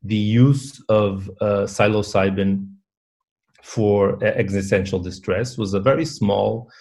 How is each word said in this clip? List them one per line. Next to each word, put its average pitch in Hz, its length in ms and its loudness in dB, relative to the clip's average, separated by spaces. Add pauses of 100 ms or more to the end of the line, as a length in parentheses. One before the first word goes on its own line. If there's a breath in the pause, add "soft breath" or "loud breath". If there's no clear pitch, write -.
the 107 140 -2
use 120 720 2
of, 101 420 0 (120)
uh, 101 220 0
psilocybin 98 1040 0 (920)
for, 101 520 2 (100)
uh, 107 40 2
existential 98 680 0
distress 92 600 -6
was 98 160 -2
a 98 60 0
very 143 260 2
small, 107 640 -2 (100)